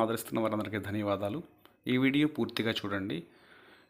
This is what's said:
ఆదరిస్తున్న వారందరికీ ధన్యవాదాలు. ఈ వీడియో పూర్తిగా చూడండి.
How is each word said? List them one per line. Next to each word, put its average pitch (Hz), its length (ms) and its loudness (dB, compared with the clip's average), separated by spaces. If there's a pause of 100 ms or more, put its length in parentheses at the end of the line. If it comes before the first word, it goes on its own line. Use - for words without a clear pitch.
ఆదరిస్తున్న 113 420 -2
వారందరికీ 107 420 0
ధన్యవాదాలు. 101 540 -2 (540)
ఈ - 100 6
వీడియో 143 320 4
పూర్తిగా 113 440 -2
చూడండి. 101 380 -4 (720)